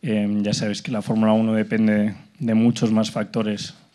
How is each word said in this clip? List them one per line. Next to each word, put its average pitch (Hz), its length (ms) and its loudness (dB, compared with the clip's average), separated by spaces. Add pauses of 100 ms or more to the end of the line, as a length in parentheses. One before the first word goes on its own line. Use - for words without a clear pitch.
Em, 104 420 -2
ya 101 100 -2
sabes 104 280 -4
que - 100 -8
la 107 100 -4
Fórmula 110 300 2
uno 110 220 2
depende 107 600 0 (240)
de 117 140 -2
muchos 117 380 2
más 110 200 2
factores 107 640 -4 (220)